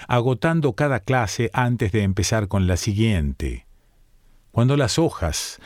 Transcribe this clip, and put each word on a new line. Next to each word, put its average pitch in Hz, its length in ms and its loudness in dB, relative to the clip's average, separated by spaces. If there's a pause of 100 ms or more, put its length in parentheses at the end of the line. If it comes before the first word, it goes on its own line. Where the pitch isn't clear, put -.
agotando 131 640 0
cada 135 300 0
clase 120 500 0
antes 123 400 0
de 107 120 2
empezar 98 440 0
con 95 200 0
la 90 100 2
siguiente. 82 880 -2 (840)
Cuando 127 260 2
las 131 200 0
hojas - 680 -2